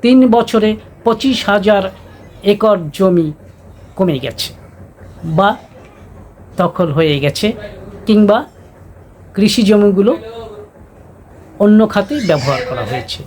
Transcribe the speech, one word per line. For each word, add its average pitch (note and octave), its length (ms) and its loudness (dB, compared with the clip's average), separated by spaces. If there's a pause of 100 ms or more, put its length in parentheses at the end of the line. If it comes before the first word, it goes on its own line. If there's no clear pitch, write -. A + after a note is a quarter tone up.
তিন B3 180 4 (160)
বছরে A3 360 0 (320)
পঁচিশ A#3 360 -2 (120)
হাজার G3+ 340 2 (680)
একর G#3+ 240 2 (200)
জমি F3+ 320 2 (680)
কমে F3 240 0
গেছে B2 320 -10 (880)
বা G3 140 2 (1080)
দখল F3 320 -2
হয়ে D3+ 280 0
গেছে, C#3+ 260 -2 (580)
কিংবা G#3 340 4 (960)
কৃষি A3 340 0
জমিগুলো G#3 440 4 (1500)
অন্য G#3+ 220 6 (120)
খাতে G3+ 220 -2 (140)
ব্যবহার C#3 400 0
করা B2 220 -6
হয়েছে B2+ 360 -10